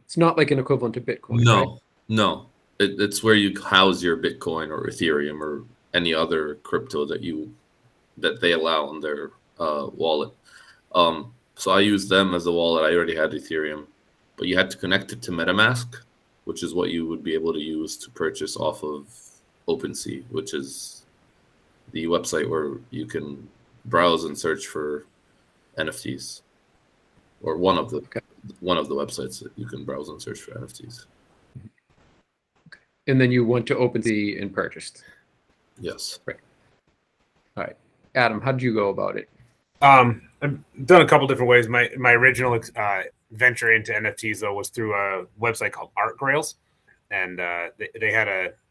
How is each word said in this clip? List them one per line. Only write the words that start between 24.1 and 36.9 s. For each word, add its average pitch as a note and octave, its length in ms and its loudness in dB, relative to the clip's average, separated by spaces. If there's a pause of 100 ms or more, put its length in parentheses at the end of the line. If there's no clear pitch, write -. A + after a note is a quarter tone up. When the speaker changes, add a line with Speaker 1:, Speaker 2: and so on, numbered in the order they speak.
Speaker 2:
and D2 120 -8
search D#2 300 -4
for D2 380 -8 (720)
N D#2 100 -4
F - 140 -10
Ts, - 400 -10 (1000)
or D#2+ 140 -4
one F2+ 220 2
of C#2+ 120 -4
the D2+ 80 -6
Speaker 1:
Okay. - 220 -10 (400)
Speaker 2:
one F2 180 0
of D2 120 -4
the C#2+ 60 -4
websites C2+ 460 -6
that - 140 -16
you A#2 100 -12
can C#2+ 200 -14
browse C#2+ 240 -10
and D2 120 -16
search - 200 -12
for - 160 -18
N B1 80 -12
F A#1+ 80 -20
Ts. - 320 -20 (2000)
Speaker 1:
And C3 140 4
then B2 100 6
you B2 140 4
went A#2 220 0
to C#3+ 80 0
OpenSea A2+ 680 0
and G2 120 -8
purchased. - 500 -8 (760)
Speaker 2:
Yes. - 460 -10
Speaker 1:
Right. - 120 -10 (1200)